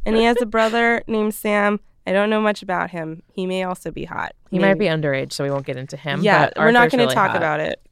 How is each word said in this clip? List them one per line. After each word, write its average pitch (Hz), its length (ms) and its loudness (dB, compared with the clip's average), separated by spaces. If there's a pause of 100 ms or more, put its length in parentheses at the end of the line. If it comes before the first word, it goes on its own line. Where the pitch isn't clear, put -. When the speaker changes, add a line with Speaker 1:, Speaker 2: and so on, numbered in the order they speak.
Speaker 1:
And 214 100 0
he 226 80 4
has 233 180 4
a 240 40 0
brother 226 600 0
named 214 260 -2
Sam. 208 460 0 (280)
I 185 60 -4
don't 202 160 2
know 214 120 2
much 208 220 0
about 175 280 -4
him. 165 300 -8 (100)
He 185 140 -6
may 185 180 -2
also 180 280 -8
be - 140 -10
hot. - 280 -8 (160)
Speaker 2:
He 190 100 -2
Speaker 1:
Maybe. 196 100 4
Speaker 2:
might 190 100 2
be 208 60 0
underage, 143 480 -2
so 147 100 -6
we 139 80 -2
won't 139 140 -6
get 131 120 -8
into 131 200 -12
him, 143 240 -6
Speaker 1:
Yeah, 180 260 4
Speaker 2:
but - 100 -8
Speaker 1:
we're 220 140 4
not 240 100 6
Speaker 2:
Arthur's 240 100 4
Speaker 1:
gonna 247 120 2
Speaker 2:
really 220 120 2
Speaker 1:
talk 202 140 2
Speaker 2:
hot. - 80 -2
Speaker 1:
about 156 220 -2
it. 156 200 -4 (120)